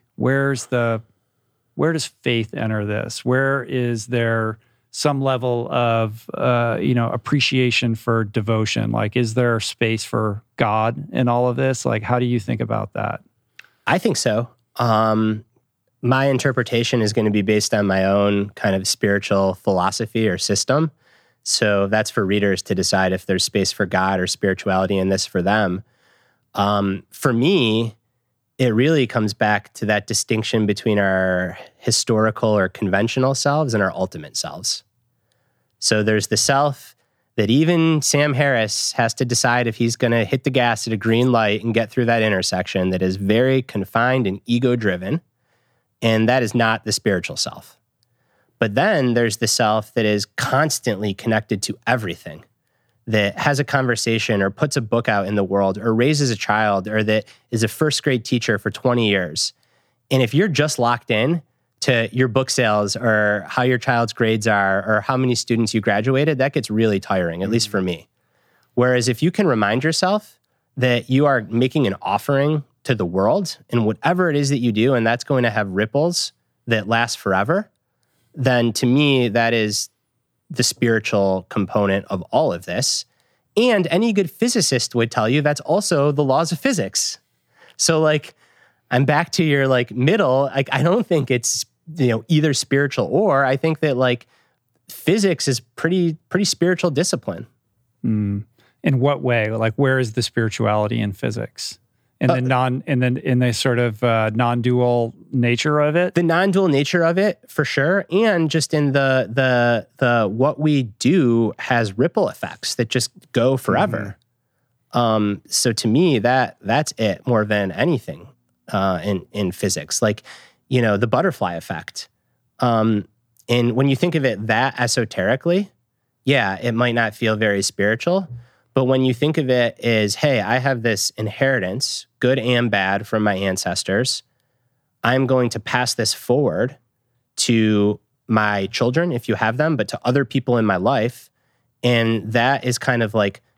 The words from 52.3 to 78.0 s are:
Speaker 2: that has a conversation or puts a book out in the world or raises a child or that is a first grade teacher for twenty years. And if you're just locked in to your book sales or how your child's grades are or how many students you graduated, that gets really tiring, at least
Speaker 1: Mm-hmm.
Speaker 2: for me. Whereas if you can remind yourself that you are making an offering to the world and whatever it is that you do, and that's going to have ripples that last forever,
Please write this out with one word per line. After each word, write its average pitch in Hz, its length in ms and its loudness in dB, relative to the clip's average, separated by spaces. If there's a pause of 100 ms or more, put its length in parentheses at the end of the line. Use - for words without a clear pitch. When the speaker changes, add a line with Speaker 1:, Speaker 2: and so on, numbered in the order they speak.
Speaker 2:
that 107 300 0
has 143 220 0
a 147 60 -2
conversation 117 760 0
or 98 80 2
puts - 280 -4
a 139 40 0
book 117 280 -2
out 101 180 0
in 104 80 -4
the 101 80 2
world 95 340 0
or 110 160 0
raises 135 380 2
a 107 60 -4
child 104 500 0
or 107 160 -2
that 107 220 0 (260)
is 113 120 0
a 117 40 2
first 151 340 -2
grade 127 220 0
teacher 117 340 0
for 98 140 -6
twenty 120 380 0
years. 90 420 -2 (580)
And 131 120 2
if 113 120 0
you're 180 140 4
just 147 320 0
locked 120 320 0
in 135 300 2 (400)
to 117 320 0
your 127 160 2
book 131 200 -2
sales 107 460 0
or 107 540 0
how - 140 -2
your 127 140 2
child's 117 360 0
grades 110 340 0
are 98 400 2
or 107 140 2
how 131 160 -2
many 127 180 0
students 113 380 0
you 110 80 0
graduated, 131 560 0
that 135 160 0
gets 127 160 -2
really 107 320 2
tiring, 90 420 -2
at 101 60 -2
least 113 180 0
Speaker 1:
Mm-hmm. - 40 -18
Speaker 2:
for 101 100 -2
me. 87 260 -6 (640)
Whereas 123 360 2
if 113 120 -4
you 175 100 2
can 196 160 0
remind 113 360 0
yourself 185 560 -2 (380)
that 120 320 0
you 135 160 4
are 135 240 2
making 127 380 0
an 95 140 -2
offering 139 600 0 (200)
to 127 120 0
the 101 100 -2
world 104 520 0 (120)
and 117 160 0
whatever 170 440 0
it 147 60 0
is 143 140 0
that 139 100 0
you 120 120 2
do, 113 220 2
and 120 120 2
that's 117 180 0
going 131 200 0
to 117 60 2
have 104 220 0
ripples 139 600 -2 (360)
that 107 200 0
last 117 300 0
forever, 107 520 0 (640)